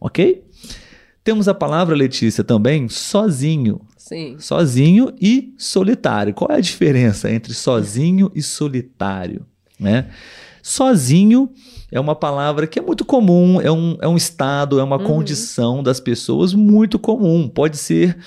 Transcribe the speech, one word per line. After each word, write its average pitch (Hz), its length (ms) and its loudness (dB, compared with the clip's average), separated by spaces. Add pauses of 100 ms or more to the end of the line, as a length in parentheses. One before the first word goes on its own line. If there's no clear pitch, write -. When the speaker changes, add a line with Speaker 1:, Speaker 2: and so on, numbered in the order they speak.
Speaker 1:
ok? - 440 -2 (800)
Temos 214 240 0
a 196 80 2
palavra, 160 400 -2
Letícia, 131 480 0
também, 120 460 2
sozinho. 147 960 -2 (160)
Speaker 2:
Sim. 151 400 -14
Speaker 1:
Sozinho 160 840 2
e 247 380 0
solitário. 131 760 -2
Qual - 180 -4
é 302 60 0
a - 40 2
diferença 127 720 0
entre 113 220 -6
sozinho 131 840 0
e 156 80 -6
solitário, 107 1000 -8 (340)
né? 101 300 -2 (540)
Sozinho 220 880 4 (400)
é - 100 -4
uma 151 140 -2
palavra 147 520 -2
que - 120 -8
é 349 40 -4
muito 359 220 -4
comum, 180 560 4
é 143 100 0
um, 165 300 -2
é - 80 -2
um 170 80 2
estado, 143 640 -2
é - 20 0
uma 135 160 -2
Speaker 2:
Uhum. 190 80 -6
Speaker 1:
condição 143 760 -2
das 127 180 -2
pessoas 139 540 -2
muito 208 440 4
comum. 175 500 0
Pode 147 300 -2
ser, 170 380 0 (100)